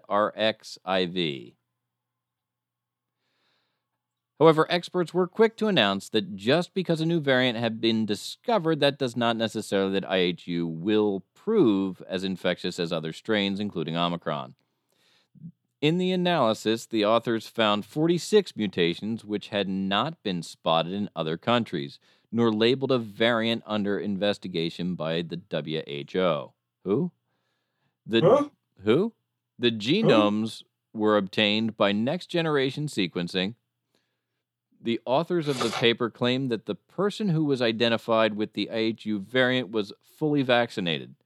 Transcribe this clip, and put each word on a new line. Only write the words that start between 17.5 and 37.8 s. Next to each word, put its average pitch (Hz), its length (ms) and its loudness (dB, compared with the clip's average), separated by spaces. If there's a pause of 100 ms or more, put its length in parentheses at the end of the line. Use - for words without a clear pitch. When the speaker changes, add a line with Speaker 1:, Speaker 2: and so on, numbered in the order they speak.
Speaker 1:
forty-six 175 720 0
mutations 101 720 -2
which 104 220 -6
had 101 200 -2
not 98 540 -2
been 90 200 -4
spotted 82 520 0
in 104 200 -6
other 80 220 -4
countries, 92 640 -2 (340)
nor 117 180 2
labeled 123 420 2
a 127 60 4
variant 113 680 0
under 101 320 -2
investigation 90 960 -4
by 80 260 -4
the 85 160 -8
W 78 500 -6
H 71 300 -8
O. 80 380 0 (300)
Who? 131 260 -2 (960)
The 113 160 2
Speaker 2:
Huh? 285 260 4 (360)
Speaker 1:
who? 156 280 2 (460)
The 120 120 2
Speaker 2:
Who? 113 60 -4
Speaker 1:
genomes 110 840 2 (320)
were 107 240 4
obtained 107 580 0
by 101 160 4
next-generation 147 920 -2
sequencing. 92 680 -4 (1300)
The - 220 -2
authors 160 420 0
of 139 140 -2
the 120 80 0
paper 117 400 0
claimed 127 420 -2
that 107 140 -4
the 104 100 -4
person 202 560 -4
who 156 140 0
was 139 160 0
identified 113 720 2